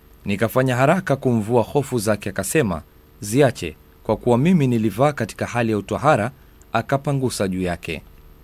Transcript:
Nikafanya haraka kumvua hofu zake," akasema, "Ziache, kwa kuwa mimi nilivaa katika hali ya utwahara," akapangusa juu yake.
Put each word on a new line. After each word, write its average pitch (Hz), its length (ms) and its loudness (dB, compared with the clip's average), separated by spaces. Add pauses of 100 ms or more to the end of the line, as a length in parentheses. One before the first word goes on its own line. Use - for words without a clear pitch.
(260)
Nikafanya 117 500 0
haraka 139 400 2
kumvua 117 480 2
hofu 135 360 -2
zake," 104 300 -2
akasema, 95 520 -2 (400)
"Ziache, 107 540 0 (280)
kwa 107 140 0
kuwa 120 200 2
mimi 151 300 4
nilivaa 117 460 2
katika 110 320 -6
hali 117 260 -2
ya 104 60 0
utwahara," 110 540 0 (420)
akapangusa 131 720 -2
juu 92 140 -2
yake. 85 400 -6 (420)